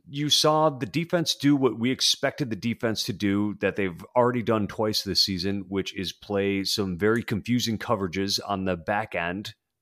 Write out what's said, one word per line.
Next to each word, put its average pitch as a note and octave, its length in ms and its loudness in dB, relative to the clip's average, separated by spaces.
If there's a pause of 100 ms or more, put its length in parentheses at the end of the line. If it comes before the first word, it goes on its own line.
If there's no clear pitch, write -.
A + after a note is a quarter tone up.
you C#3+ 200 -4
saw D#3 400 4
the C3 180 -6
defense E3 480 0
do C#3+ 200 6
what B2+ 220 4
we A#2 140 0
expected - 580 0
the G#2+ 60 -4
defense A2 480 -2
to A#2 100 -4
do G2+ 480 2
that F#2+ 140 2
they've F#2 280 -2 (120)
already B2 260 4
done G#2 260 2
twice A2 360 -2
this F#2 180 0
season, G2 480 -2
which G2 260 -4
is F#2 160 -6
play G2 520 0
some F#2+ 340 -2
very G#2+ 240 2
confusing A2 560 0
coverages G2 680 -2
on G2 200 -2
the F#2 100 0
back G#2 380 -4
end F2+ 400 -4 (280)